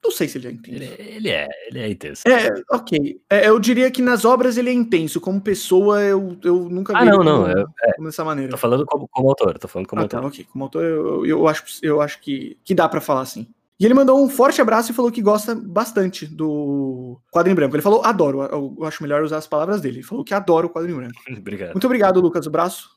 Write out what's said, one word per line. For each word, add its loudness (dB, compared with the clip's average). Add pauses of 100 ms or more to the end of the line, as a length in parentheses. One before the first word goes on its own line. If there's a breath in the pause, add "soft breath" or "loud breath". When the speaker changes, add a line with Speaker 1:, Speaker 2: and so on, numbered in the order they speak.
Speaker 1:
não 0
sei -2
se -8
ele -12
é -12
intenso. -16
Speaker 2:
Ele, -14
ele -10
é, -2 (200)
ele -12
é -6
intenso. -6
Speaker 1:
É, 4 (240)
ok. -4 (100)
É, 4
eu 6
diria 2
que -2
nas 2
obras 4
ele 0
é 0
intenso. 0
Como -4
pessoa, 2
eu, 0
eu 2
nunca -4
Speaker 2:
Ah, 4
Speaker 1:
vi 8
ele 8
Speaker 2:
não, 6
não, 4
Speaker 1:
como, 0
Speaker 2:
eu, 0 (180)
é, 4
Speaker 1:
como -6
dessa -6
maneira. -4
Speaker 2:
tô -8
falando 0
como, -6
como 2
autor, 2
tô -14
falando -8
como -6
Speaker 1:
Ah, 0
Speaker 2:
autor. -6
Speaker 1:
tá, -6
ok. -12
Como -8
autor, -6
eu, -2
eu, -2
eu 2
acho, -2 (160)
eu 0
acho -4
que, -10
que 0
dá 4
pra -2
falar -2
assim. -10 (320)
E 0
ele 6
mandou 6
um 2
forte 2
abraço 2
e -6
falou 0
que -6
gosta 0
bastante -4
do -4 (100)
Quadro 4
em 4
Branco. 2
Ele 0
falou, 4
"Adoro." 2
Eu, -6
eu -8
acho -10
melhor 0
usar -2
as -6
palavras -2
dele. -6
Ele -16
falou -8
que -8
adora 2
o -4
Quadro -8
em -6
Branco. -12
Speaker 2:
<laughs> -14
Obrigado. -10
Speaker 1:
Muito -4
obrigado, 4
Lucas. 0
O -8
braço -4